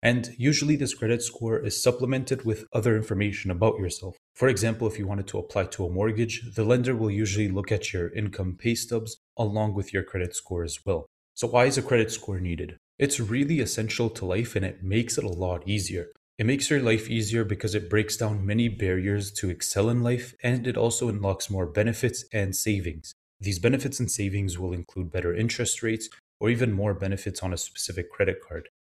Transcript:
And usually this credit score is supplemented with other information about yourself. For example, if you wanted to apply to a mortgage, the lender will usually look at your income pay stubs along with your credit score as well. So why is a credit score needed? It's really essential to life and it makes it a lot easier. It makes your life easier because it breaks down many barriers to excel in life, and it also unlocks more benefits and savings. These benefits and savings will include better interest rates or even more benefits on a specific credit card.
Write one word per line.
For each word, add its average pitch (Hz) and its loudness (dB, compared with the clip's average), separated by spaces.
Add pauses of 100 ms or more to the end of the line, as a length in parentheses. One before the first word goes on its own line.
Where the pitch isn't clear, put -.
And 120 2
usually 143 4
this 139 0
credit 117 0
score 110 -2
is - -4
supplemented 127 2
with 110 0
other 113 4
information 104 0
about 110 2
yourself. 95 -6 (180)
For 127 2
example, 113 2
if 104 -4
you 104 -4
wanted 98 -4
to 104 -4
apply - -2
to - -6
a 87 -2
mortgage, 110 -2
the 113 2
lender 123 4
will 110 0
usually 101 0
look 95 -2
at - -2
your 87 -2
income 92 -4
pay 117 0
stubs 113 -4 (200)
along 107 0
with 98 -4
your 95 0
credit 90 -4
score 87 -6
as 80 -6
well. 87 -2 (280)
So - -2
why 120 6
is 135 2
a 127 0
credit 113 2
score 95 -6
needed? 85 -4 (200)
It's 139 0
really 139 2
essential 113 0
to - -8
life 98 0
and 95 2
it 90 -6
makes 107 0
it 139 -2
a - -2
lot 90 -2
easier. 95 -2 (300)
It 107 0
makes 139 2
your 147 4
life 113 2
easier 113 0
because 101 -2
it 95 -2
breaks 107 2
down 107 0
many 113 2
barriers 101 0
to - -2
excel 98 2
in 120 2
life, 120 0
and 123 0
it 123 0
also 117 2
unlocks 98 0
more 95 0
benefits 107 0
and 98 0
savings. 87 -2 (300)
These 98 -2
benefits 131 2
and 120 0
savings 98 0
will 90 -4
include 90 -6
better 87 0
interest 113 -2
rates 113 -2 (320)
or 107 2
even 120 2
more 101 0
benefits 98 -4
on 92 -2
a 90 -2
specific - -6
credit 95 0
card. - -12 (240)